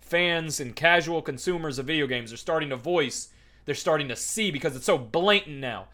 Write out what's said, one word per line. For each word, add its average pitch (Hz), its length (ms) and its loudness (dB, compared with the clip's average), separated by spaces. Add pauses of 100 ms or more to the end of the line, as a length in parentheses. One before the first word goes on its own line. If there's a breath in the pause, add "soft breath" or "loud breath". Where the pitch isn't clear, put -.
fans 170 580 0
and 120 160 -8
casual 165 480 4
consumers 156 560 -4
of 131 80 -6
video 147 220 2
games 120 240 -4
are 117 40 -12
starting 160 340 -2
to 131 60 -2
voice, 143 520 0 (380 soft breath)
they're 143 80 -2
starting 147 340 0
to 117 80 -6
see 214 340 -2
because 143 240 -2
it's 127 120 -10
so 185 100 6
blatant 156 640 2
now. 113 360 -8